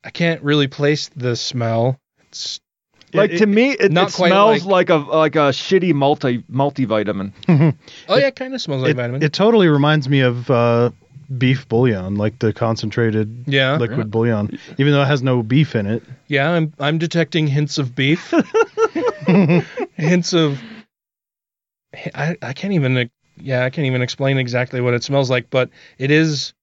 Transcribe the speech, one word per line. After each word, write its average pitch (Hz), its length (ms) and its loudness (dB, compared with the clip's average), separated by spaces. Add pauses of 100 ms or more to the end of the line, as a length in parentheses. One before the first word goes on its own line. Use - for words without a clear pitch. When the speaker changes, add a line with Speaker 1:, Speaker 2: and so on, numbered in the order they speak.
Speaker 1:
I - 60 -16
can't 165 320 -2
really 143 260 0
place 143 480 -2
the 123 200 -2
smell. 117 640 -2 (300)
It's - 300 -12 (540)
Speaker 2:
Like, 190 200 2
Speaker 3:
It, 175 40 -2
Speaker 2:
to 214 60 4
Speaker 3:
it 214 60 4
Speaker 2:
me, 233 240 4
it, 202 180 2
Speaker 1:
not 180 180 2
Speaker 2:
it - 60 -10
Speaker 1:
quite 175 140 2
Speaker 2:
smells 196 360 4
Speaker 1:
like 185 240 2
Speaker 2:
like - 0 -
a, 180 60 4 (200)
like 156 200 2
a 147 180 4
shitty 175 400 0
multi-, 139 460 0 (120)
multivitamin. 107 800 -2 (140)
Speaker 3:
<laughs> 156 280 4 (340)
Speaker 1:
Oh, 196 80 2
yeah, 277 80 4
it 269 40 2
Speaker 3:
It, 262 60 -12
Speaker 1:
kinda 262 220 -10
smells 139 240 -6
like 131 100 0
Speaker 3:
it, 123 60 -2
Speaker 1:
vitamin. 123 240 -4
Speaker 3:
it 151 100 0
totally 208 360 4
reminds 147 420 2
me 139 120 4
of, 120 280 0
uh, 120 400 4 (480)
beef 127 320 0
bouillon, 104 460 0
like 104 240 -2
the 110 140 0
concentrated 113 920 -2
Speaker 1:
Yeah. 135 300 2
Speaker 3:
liquid 117 220 -2
Speaker 2:
Yeah. 113 40 -2
Speaker 3:
bouillon, 110 560 -2 (180)
even 143 160 2
though 143 80 4
it 139 60 2
has 139 160 0
no 127 180 0
beef 127 320 0
in 104 140 -2
it. 113 160 -4 (240)
Speaker 1:
Yeah, 143 240 0
I'm, 160 280 -2
I'm 147 200 -2
detecting 160 480 -2
hints 147 320 -2
of 127 160 -4
beef. 139 360 -2 (960)
<laughs> 180 680 0
Hints 175 380 -2
of, 147 280 0 (1500)
I, 151 280 -4
I 123 120 -10
can't 196 200 -6
even, 127 360 0 (280)
yeah, 127 260 -4
I 131 80 -2
can't 143 160 -4
even 127 160 0
explain 135 340 -2
exactly 123 440 -4
what 123 120 0
it 120 100 -2
smells 139 280 -2
like, 123 180 -2
but 127 200 0 (280)
it 135 140 -2
is 151 520 0